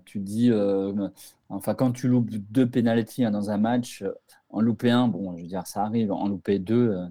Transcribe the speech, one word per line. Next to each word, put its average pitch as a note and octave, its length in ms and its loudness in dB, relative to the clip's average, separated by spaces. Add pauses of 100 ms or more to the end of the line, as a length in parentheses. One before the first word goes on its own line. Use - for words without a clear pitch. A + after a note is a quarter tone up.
tu - 140 -10
dis, G#2+ 320 0
euh, G2 580 0 (400)
enfin, G2+ 260 -4
quand B2+ 180 2
tu B2 160 -2
loupes A#2+ 220 2
deux G#2+ 380 0
pénaltys, A#2 560 0
hein, A2 60 2
dans G#2 200 -2
un G#2 60 0
match, A#2 460 0
euh, G2 80 -4 (400)
en G2+ 100 -4
louper A#2 300 2
un, B2 180 4
bon, F2+ 280 -4
je E2+ 60 -12
veux E2+ 60 -12
dire, F2+ 180 -6
ça - 180 -4
arrive, A#2 280 0
en - 140 -2
louper G#2 320 0
deux, A2+ 320 2
euh, F2+ 200 -4